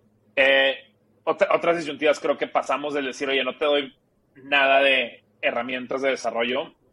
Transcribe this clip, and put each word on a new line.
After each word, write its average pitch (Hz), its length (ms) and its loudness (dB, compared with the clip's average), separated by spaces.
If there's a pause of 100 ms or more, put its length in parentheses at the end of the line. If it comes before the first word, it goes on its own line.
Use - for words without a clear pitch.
(360)
Eh, 135 580 2 (300)
otra, 160 320 0
otras 170 220 0
disyuntivas 147 420 0
creo 143 180 -2
que 147 100 -4
pasamos 143 460 -4
del 143 120 -4
decir, 135 220 -6
"Oye, 135 160 0
no 127 140 -6
te 156 80 -2
doy 143 300 0 (400)
nada 139 460 2
de 131 420 0 (180)
herramientas 127 600 -4
de 135 80 2
desarrollo", 123 640 -4 (180)